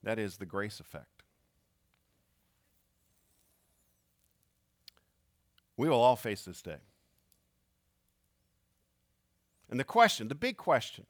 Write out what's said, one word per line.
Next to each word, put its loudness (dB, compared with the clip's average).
That -4
is -6
the -12
grace -6
effect. -18
We 0
will 6
all 8
face -6
this -14
day. -12
And -4
the -2
question, 4
the -4
big -4
question 0